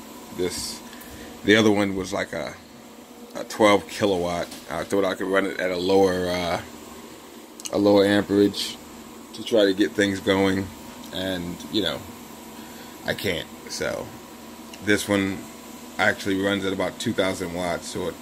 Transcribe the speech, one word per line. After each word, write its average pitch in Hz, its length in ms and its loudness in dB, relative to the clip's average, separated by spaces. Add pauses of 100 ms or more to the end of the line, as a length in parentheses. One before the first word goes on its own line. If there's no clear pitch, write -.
(360)
This, - 460 -4 (600)
the 101 120 8
other 110 160 8
one 101 240 2
was 92 180 -4
like 95 200 -2
a, 78 220 -6 (800)
a - 80 -6
twelve 104 440 6
kilowatt. 87 600 0 (240)
I 80 140 -2
thought 98 180 2
I 95 120 2
could 95 120 -4
run 98 180 2
it - 140 -4
at 92 100 0
a 92 60 -2
lower, 90 520 4
uh, 87 340 0 (1120)
a - 40 2
lower 101 280 8
amperage 101 720 4 (560)
to 110 100 -10
try 107 220 4
to 98 80 6
get 98 180 2
things 101 280 2
going, 98 460 4 (480)
and, 90 420 -4 (160)
you 104 120 2
know, 73 160 -2 (1040)
I 87 80 0
can't. 87 340 -4 (220)
So - 380 -4 (800)
this 104 240 2
one 98 300 0 (600)
actually 98 420 2
runs 98 240 2
at 95 80 0
about 92 260 -2
two 113 140 -2
thousand 92 400 0
watts 85 420 -4
or 90 260 -4